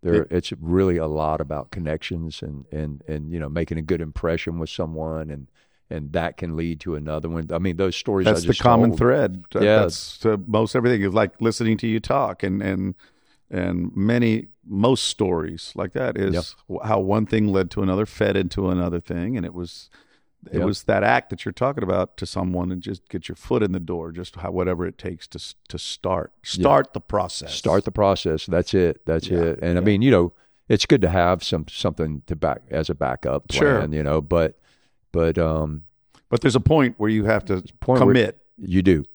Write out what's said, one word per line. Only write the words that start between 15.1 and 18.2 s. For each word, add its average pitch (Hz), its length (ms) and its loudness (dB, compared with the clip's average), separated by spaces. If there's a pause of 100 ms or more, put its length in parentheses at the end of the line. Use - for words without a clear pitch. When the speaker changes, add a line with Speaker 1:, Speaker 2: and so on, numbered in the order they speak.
Speaker 2:
like 95 180 -6
that 127 260 -4
is 98 160 0
Speaker 1:
Yep. 87 80 -2 (260)
Speaker 2:
w-, - 180 -8
how 107 120 2
one 101 260 0
thing 107 220 0
led 95 240 0
to 104 100 -4
another, 98 240 0
fed 101 320 0